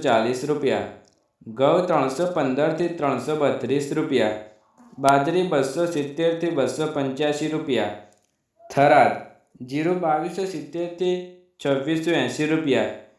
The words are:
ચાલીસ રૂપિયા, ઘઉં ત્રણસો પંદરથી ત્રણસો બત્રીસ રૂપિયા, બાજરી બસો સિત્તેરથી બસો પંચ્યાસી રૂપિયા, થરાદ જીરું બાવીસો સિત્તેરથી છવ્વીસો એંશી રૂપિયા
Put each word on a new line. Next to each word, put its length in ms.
ચાલીસ 480
રૂપિયા, 400
ઘઉં 280
ત્રણસો 480
પંદરથી 640
ત્રણસો 420
બત્રીસ 480
રૂપિયા, 380
બાજરી 520
બસો 460
સિત્તેરથી 640
બસો 380
પંચ્યાસી 580
રૂપિયા, 420
થરાદ 480
જીરું 360
બાવીસો 480
સિત્તેરથી 640
છવ્વીસો 640
એંશી 320
રૂપિયા 420